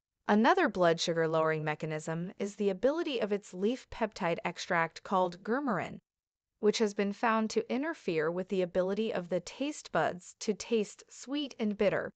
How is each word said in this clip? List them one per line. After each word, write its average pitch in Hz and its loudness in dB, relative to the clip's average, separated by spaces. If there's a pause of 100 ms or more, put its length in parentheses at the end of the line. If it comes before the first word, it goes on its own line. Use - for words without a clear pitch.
(280)
Another 269 6
blood 170 4
sugar 165 2
lowering 156 2
mechanism 156 -4
is 202 -4
the 202 0
ability 269 0
of 202 -2
its 202 -4
leaf 208 -2
peptide 190 -2
extract 170 -2
called 185 0
germarin, 226 -2 (600)
which 214 2
has 208 2
been 202 -2
found 220 0
to - -2
interfere 208 0
with 185 -4
the 190 0
ability 190 0
of 175 -4
the 180 0
taste - -6
buds 180 -2
to 214 -2
taste 208 -2
sweet 277 -6
and 214 -2
bitter, 196 0